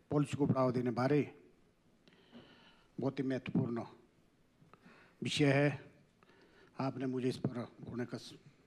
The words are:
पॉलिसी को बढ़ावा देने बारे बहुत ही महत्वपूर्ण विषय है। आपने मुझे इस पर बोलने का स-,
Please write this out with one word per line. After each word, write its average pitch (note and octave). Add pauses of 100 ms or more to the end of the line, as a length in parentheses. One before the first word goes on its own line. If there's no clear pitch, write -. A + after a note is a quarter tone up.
(100)
पॉलिसी D3
को C#3
बढ़ावा B2+
देने B2
बारे C3 (1700)
बहुत C3+
ही C3+
महत्वपूर्ण A#2 (1400)
विषय D3
है। C#3 (960)
आपने C3
मुझे B2+
इस B2
पर B2+ (220)
बोलने A#2
का A#2+
स-, - (320)